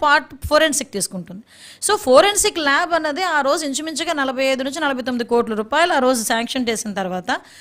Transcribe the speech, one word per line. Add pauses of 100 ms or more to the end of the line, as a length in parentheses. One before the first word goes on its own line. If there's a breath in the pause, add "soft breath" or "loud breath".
పార్ట్
ఫోరెన్సిక్
తీసుకుంటుంది. (380 loud breath)
So,
ఫోరెన్సిక్
ల్యాబ్
అన్నది
ఆ
రోజు
ఇంచుమించుగా
నలభై
ఐదు
నుంచి
నలభై
తొమ్మిది
కోట్ల
రూపాయలు
ఆ
రోజు
శాంక్షన్
చేసిన
తర్వాత, (220 loud breath)